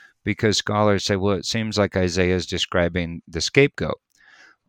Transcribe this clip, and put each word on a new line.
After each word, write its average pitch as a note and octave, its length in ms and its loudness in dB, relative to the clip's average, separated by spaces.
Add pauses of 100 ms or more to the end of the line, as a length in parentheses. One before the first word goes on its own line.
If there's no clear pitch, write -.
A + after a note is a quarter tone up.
(240)
because G#2 340 0
scholars G#2 460 2
say, G2+ 120 0
"Well, G2 200 0
it - 100 -6
seems A2 320 -4
like G2+ 180 0
Isaiah F2+ 400 2
is F2 80 -2
describing F2 800 -2
the - 140 -8
scapegoat." - 580 0 (720)